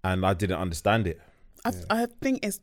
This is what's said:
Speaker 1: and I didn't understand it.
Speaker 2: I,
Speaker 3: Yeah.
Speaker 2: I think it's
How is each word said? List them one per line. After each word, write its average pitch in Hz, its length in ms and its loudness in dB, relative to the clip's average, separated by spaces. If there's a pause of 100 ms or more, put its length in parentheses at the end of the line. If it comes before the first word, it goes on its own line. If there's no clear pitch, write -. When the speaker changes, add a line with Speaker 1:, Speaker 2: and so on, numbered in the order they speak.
Speaker 1:
and 92 220 0
I 98 80 4
didn't 90 260 -2
understand 95 480 2
it. 80 120 -6 (460)
Speaker 2:
I, 226 60 2
Speaker 3:
Yeah. - 40 -6 (140)
Speaker 2:
I 226 180 2 (140)
think 262 240 0
it's 202 180 -4